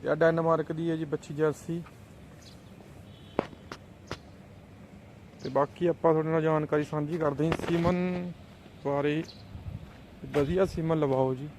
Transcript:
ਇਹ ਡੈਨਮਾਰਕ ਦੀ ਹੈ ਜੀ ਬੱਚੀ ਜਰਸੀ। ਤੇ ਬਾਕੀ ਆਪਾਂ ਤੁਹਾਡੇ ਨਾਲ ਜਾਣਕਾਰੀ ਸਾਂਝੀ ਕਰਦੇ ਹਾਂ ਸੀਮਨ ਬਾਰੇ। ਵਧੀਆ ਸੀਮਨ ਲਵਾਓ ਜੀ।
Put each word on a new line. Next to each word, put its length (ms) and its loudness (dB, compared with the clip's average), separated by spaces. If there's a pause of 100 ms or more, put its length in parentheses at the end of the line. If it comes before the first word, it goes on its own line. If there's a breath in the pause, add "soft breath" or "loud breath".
ਇਹ 60 4
ਡੈਨਮਾਰਕ 560 4
ਦੀ 180 -2
ਹੈ 60 2
ਜੀ 100 -2
ਬੱਚੀ 280 -4
ਜਰਸੀ। 480 0 (3500)
ਤੇ 60 -4
ਬਾਕੀ 380 2
ਆਪਾਂ 240 4
ਤੁਹਾਡੇ 180 4
ਨਾਲ 120 4
ਜਾਣਕਾਰੀ 420 2
ਸਾਂਝੀ 340 -2
ਕਰਦੇ 320 2
ਹਾਂ 80 0 (100)
ਸੀਮਨ 640 2 (540)
ਬਾਰੇ। 380 0 (1000)
ਵਧੀਆ 400 4
ਸੀਮਨ 340 0
ਲਵਾਓ 360 4
ਜੀ। 240 -8